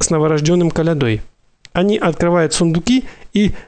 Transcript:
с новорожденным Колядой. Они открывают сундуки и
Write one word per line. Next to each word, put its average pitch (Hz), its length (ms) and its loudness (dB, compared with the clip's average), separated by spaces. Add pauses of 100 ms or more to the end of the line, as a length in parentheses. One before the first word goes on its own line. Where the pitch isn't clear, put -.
с - 80 -2
новорожденным 160 640 2
Колядой. 147 500 0 (520)
Они 202 260 0
открывают 170 560 0
сундуки 175 500 0 (280)
и 202 200 2 (160)